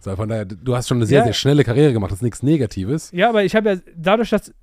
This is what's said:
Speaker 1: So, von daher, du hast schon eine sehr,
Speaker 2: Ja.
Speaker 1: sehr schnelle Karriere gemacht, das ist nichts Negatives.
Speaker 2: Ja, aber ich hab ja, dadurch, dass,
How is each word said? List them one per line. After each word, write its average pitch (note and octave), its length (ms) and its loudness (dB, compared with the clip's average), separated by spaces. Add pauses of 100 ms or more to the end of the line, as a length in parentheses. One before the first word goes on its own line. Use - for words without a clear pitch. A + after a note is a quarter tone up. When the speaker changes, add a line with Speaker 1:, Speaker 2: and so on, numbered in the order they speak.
Speaker 1:
So, F#2+ 160 -8
von G#2+ 120 -4
daher, A2 160 -4
du G#2+ 320 -6
hast A#2+ 120 -4
schon B2+ 100 0
eine A2+ 80 2
sehr, C3+ 140 4
Speaker 2:
Ja. - 40 4
Speaker 1:
sehr A3+ 80 0
schnelle C#3+ 320 2
Karriere C3 300 2
gemacht, G2 160 -2
das G2 80 -6
ist - 40 -6
nichts A#2+ 200 -4
Negatives. C3 680 -2
Speaker 2:
Ja, F#3+ 180 2
aber G#3+ 120 2
ich F#3+ 140 0
hab A3 80 0
ja, G3+ 120 0 (200)
dadurch, G3 320 0
dass, - 240 -2 (100)